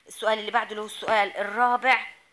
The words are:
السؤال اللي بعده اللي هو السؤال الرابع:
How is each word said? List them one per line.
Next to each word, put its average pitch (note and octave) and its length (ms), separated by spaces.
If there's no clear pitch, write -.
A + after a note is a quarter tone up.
السؤال A3 300
اللي G#3 120
بعده G#3+ 200
اللي G#3+ 100
هو G#3+ 60
السؤال G#3 500
الرابع: A#3+ 680